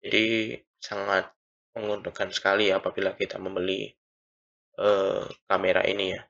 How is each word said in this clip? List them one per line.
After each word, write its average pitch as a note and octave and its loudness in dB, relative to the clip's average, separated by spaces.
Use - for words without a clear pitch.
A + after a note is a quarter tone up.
Jadi A2 0
sangat G2 -2
menguntungkan G#2 -4
sekali G2 4
ya F#2+ 4
apabila F#2+ -2
kita G2 -4
membeli, F#2+ -4
eh, G2 2
kamera F#2+ 2
ini F#2+ -2
ya. F#2+ -14